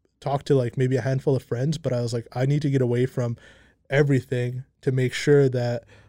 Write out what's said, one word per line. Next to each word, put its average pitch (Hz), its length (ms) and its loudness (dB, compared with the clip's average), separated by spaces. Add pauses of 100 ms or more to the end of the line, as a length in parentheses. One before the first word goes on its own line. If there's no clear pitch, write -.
(200)
talked 139 280 -4
to, 147 60 4
like, 123 220 0
maybe 131 200 0
a 123 40 -2
handful 131 340 -2
of 123 80 -2
friends, 139 360 -4
but 123 140 -4
I 120 100 -2
was 120 100 -4
like, 120 220 -6
"I 127 100 -2
need 143 180 0
to 143 80 -2
get 135 120 2
away 120 240 0
from 120 300 -4 (520)
everything 131 760 0 (180)
to 139 100 0
make 131 220 0
sure 143 340 4
that, 120 360 -4 (240)